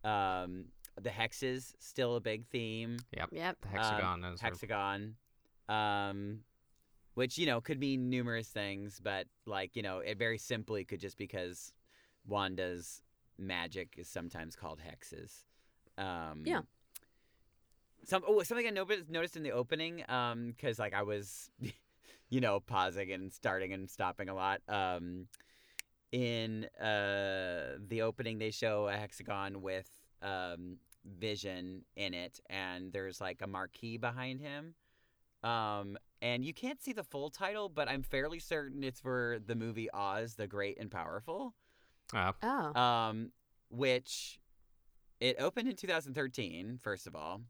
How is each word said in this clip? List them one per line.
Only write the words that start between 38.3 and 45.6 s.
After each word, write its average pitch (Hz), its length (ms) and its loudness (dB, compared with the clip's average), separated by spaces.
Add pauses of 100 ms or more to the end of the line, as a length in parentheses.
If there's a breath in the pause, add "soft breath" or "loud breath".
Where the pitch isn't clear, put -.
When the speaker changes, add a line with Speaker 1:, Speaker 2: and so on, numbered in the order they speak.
Speaker 1:
certain 143 420 -2
it's 131 180 -2
for 123 460 2
the 117 80 0
movie 113 380 0
Oz, 101 420 0
the 107 140 -2
Great 101 320 0
and 104 100 -6
Powerful. 110 640 -4 (600 soft breath)
Speaker 2:
Oh. 95 180 4 (100)
Speaker 3:
Oh. 190 380 2
Speaker 1:
Um, 117 500 4 (400)
which - 720 2 (800)
it 123 180 6
opened 220 300 2